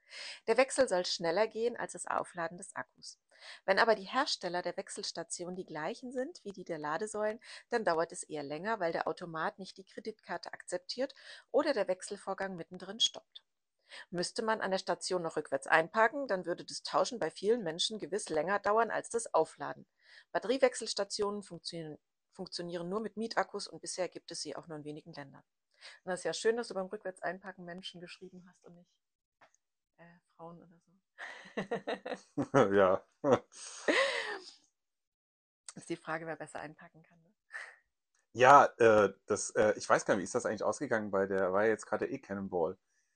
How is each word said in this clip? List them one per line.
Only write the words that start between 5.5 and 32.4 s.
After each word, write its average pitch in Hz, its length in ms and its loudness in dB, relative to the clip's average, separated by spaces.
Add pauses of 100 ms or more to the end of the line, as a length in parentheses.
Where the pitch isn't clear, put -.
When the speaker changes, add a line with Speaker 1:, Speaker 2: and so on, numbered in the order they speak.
Speaker 1:
die 185 120 -10
gleichen 180 440 -8
sind 269 320 -8
wie 202 100 -12
die 185 120 -14
der 160 140 -6
Ladesäulen, 214 600 -2 (300)
dann 226 160 -2
dauert 165 260 2
es - 120 -12
eher 147 180 -8
länger, 170 380 -4
weil 170 120 2
der - 160 0
Automat 165 520 -6
nicht - 180 -14
die 196 80 -16
Kreditkarte - 680 -10
akzeptiert - 600 -6 (380)
oder 285 220 4
der 202 140 0
Wechselvorgang 190 680 -6
mittendrin 185 440 -10
stoppt. - 440 -4 (680)
Müsste 175 320 -4
man 220 200 0
an 190 100 -2
der 190 80 0
Station 180 420 -2
noch 165 160 -4
rückwärts - 300 -4
einparken, 226 600 4
dann 185 200 -2
würde 170 180 -4
das - 160 -12
Tauschen 196 380 0
bei 160 100 -2
vielen 220 320 0
Menschen 180 380 -4
gewiss 170 300 -6
länger 165 280 0
dauern 214 320 2
als - 220 -4
das - 240 -4
Aufladen. 143 500 -2 (460)
Batteriewechselstationen 208 1120 0
funktionieren, 165 560 -12 (340)
funktionieren 175 560 -8
nur 202 100 -4
mit 214 180 -10
Mietakkus 202 500 -4
und 160 140 -16
bisher 175 280 -6
gibt - 220 -18
es 165 100 -10
sie 151 140 -8
auch 156 120 -14
nur 156 100 -10
in 147 60 -12
wenigen 151 300 -14
Ländern. 143 280 -16 (600)
Und 180 80 -8
das 175 80 -4
ist - 60 -12
ja 160 80 -2
schön, 226 240 2
dass 233 100 -4
du - 80 -10
beim 190 120 -4
rückwärts 190 360 -10
einparken 185 420 -8
Menschen 175 360 -14
geschrieben 180 460 -18
hast - 180 -20
und 170 100 -20
nicht, 180 160 -20 (1080)
äh, 170 60 -20 (320)
Frauen 170 260 -14
oder 170 180 -20
so. - 120 -20 (680)
<laughs> - 800 -6
Speaker 2:
<laughs> 120 380 4